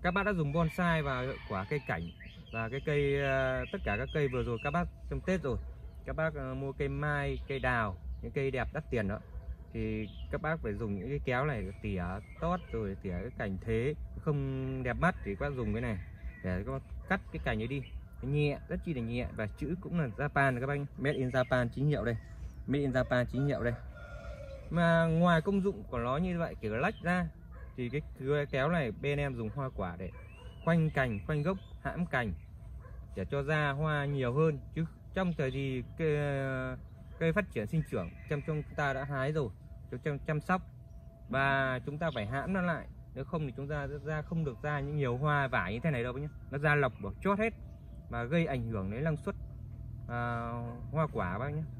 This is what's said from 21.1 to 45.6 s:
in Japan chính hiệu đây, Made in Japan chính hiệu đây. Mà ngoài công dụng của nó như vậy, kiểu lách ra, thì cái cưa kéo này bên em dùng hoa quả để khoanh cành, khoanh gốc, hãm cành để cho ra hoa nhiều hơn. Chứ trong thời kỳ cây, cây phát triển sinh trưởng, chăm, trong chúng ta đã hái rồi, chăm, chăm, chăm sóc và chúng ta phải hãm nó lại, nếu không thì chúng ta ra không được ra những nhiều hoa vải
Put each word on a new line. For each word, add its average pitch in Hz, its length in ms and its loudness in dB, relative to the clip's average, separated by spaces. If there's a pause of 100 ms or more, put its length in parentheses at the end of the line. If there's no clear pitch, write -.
in 127 120 2
Japan 127 400 4
chính 131 180 2
hiệu 117 180 4
đây, 117 100 2 (520)
Made 139 120 4
in 139 120 2
Japan 123 340 4
chính 135 220 2
hiệu 135 160 2
đây. 120 100 4 (960)
Mà 165 360 8
ngoài 165 360 8
công 196 200 4
dụng 196 280 0
của 127 80 -2
nó 120 200 2
như 175 220 0
vậy, 160 220 -2
kiểu 107 140 0
lách 165 280 2
ra, 175 240 2 (500)
thì 120 120 -2
cái 143 120 -2 (180)
cưa 143 320 2
kéo 139 180 2
này 156 220 2
bên 143 280 0
em 139 160 0
dùng 113 200 -2
hoa 135 200 -2
quả 87 220 -2
để 92 120 -6 (560)
khoanh 160 240 6
cành, 127 360 2
khoanh 151 180 2
gốc, 190 140 0 (240)
hãm - 240 -2
cành 120 260 0 (840)
để 95 100 0
cho 139 180 0
ra 151 260 2
hoa 143 360 2
nhiều 135 280 2
hơn. 156 260 4 (160)
Chứ 160 100 0 (280)
trong 185 200 2
thời 135 180 0
kỳ 131 320 0 (140)
cây, 156 200 4 (1000)
cây 165 140 4
phát 196 180 4
triển 104 160 0
sinh 156 240 2
trưởng, 90 180 -2 (200)
chăm, 147 120 0
trong 151 220 -2
chúng - 120 -10
ta 143 180 2
đã 131 100 -2
hái 139 280 0
rồi, 151 180 0 (420)
chăm, 147 80 -6
chăm, 143 200 -2
chăm 151 220 0
sóc 185 200 2 (680)
và 135 560 4
chúng 147 120 -4
ta 165 180 2
phải 107 100 0
hãm 135 280 0
nó 190 80 2
lại, 165 260 0 (280)
nếu 131 80 -4
không 156 220 -2
thì 127 120 -4
chúng 139 100 -4
ta 143 200 -2
ra 147 340 -4
không 165 240 0
được 123 160 -4
ra 147 180 0
những 147 180 -2
nhiều 123 200 2
hoa 143 300 4
vải 104 260 2